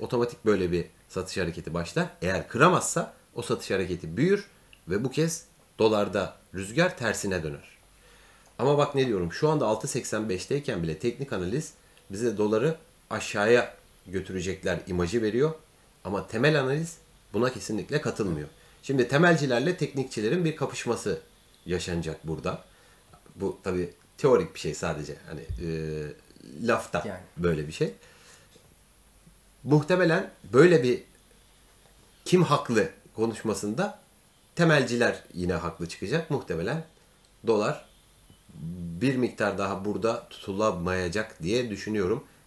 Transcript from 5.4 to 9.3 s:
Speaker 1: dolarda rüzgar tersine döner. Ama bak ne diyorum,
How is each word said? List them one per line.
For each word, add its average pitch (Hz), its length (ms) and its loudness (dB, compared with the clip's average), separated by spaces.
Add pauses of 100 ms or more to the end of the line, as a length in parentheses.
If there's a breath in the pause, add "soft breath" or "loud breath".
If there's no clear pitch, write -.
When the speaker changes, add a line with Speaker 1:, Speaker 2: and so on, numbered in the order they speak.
Speaker 1:
dolarda 104 580 2 (180)
rüzgar 120 440 -2
tersine 98 440 -2
döner. 73 260 -8 (920 soft breath)
Ama 143 200 4
bak 139 160 2
ne 135 120 4
diyorum, 90 260 0